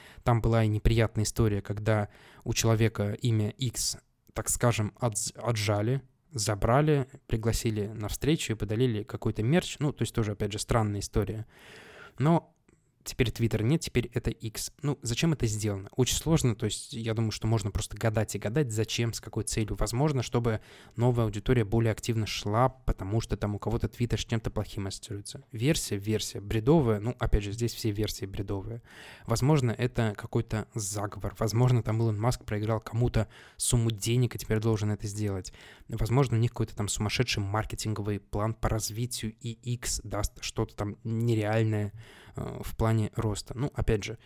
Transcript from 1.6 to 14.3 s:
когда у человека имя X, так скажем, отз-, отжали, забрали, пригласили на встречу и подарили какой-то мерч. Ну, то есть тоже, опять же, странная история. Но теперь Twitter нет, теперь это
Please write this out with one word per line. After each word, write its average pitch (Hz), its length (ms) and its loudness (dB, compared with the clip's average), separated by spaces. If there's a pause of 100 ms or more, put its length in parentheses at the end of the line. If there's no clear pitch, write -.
когда 107 480 0 (340)
у 117 80 -2
человека 110 640 2
имя 110 340 2
X, - 480 -4 (380)
так - 160 -6
скажем, 110 500 2
отз-, - 360 -2
отжали, 110 640 0 (280)
забрали, 123 800 2 (200)
пригласили 110 580 0
на 104 220 -6
встречу 147 440 0
и 107 40 -4
подарили 107 480 0
какой-то - 380 -4
мерч. 156 360 2
Ну, 147 120 0
то - 120 -2
есть - 120 -4
тоже, 107 180 0
опять 101 200 -4
же, 107 60 -6
странная 104 420 0
история. 107 460 -2 (720)
Но 156 360 2 (480)
теперь - 280 0
Twitter 110 320 0
нет, 143 180 2
теперь - 320 -2
это 117 180 -2